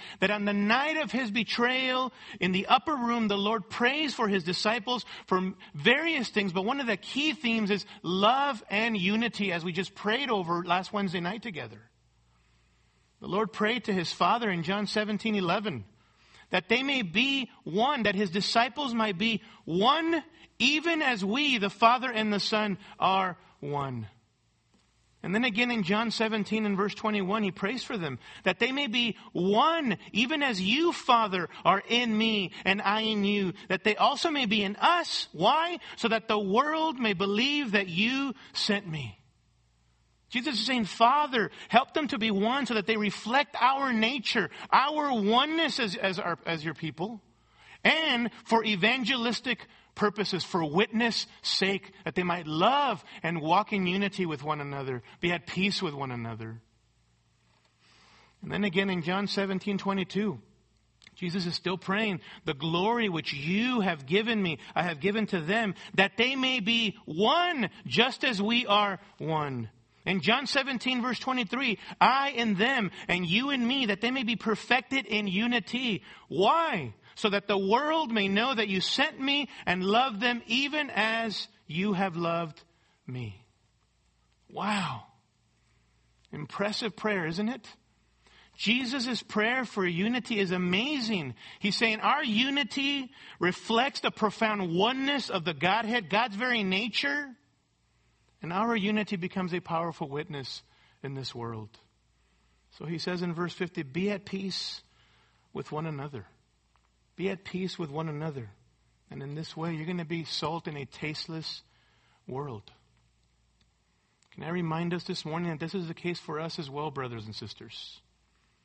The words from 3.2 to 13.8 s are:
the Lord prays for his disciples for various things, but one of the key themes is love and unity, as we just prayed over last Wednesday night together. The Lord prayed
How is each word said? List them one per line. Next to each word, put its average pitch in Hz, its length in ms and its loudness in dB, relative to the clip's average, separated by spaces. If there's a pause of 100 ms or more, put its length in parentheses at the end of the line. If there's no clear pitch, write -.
the 202 100 0
Lord 208 320 0
prays 262 440 2
for 226 160 0
his 196 160 0
disciples 214 580 0 (220)
for 185 280 0 (200)
various 254 560 2
things, 196 240 0
but 185 100 0
one 254 160 0
of 262 80 -2
the 214 80 2
key 294 380 -2
themes 226 380 0
is 202 140 0 (160)
love 220 680 2
and 220 260 0
unity, 208 560 0
as 170 140 -2
we 180 80 -4
just 175 220 -6
prayed 247 340 -2
over 175 340 0
last 180 300 0
Wednesday 190 260 -2
night 185 240 -4
together. 120 460 -10 (1300)
The - 80 -12
Lord 196 240 -2
prayed 214 320 0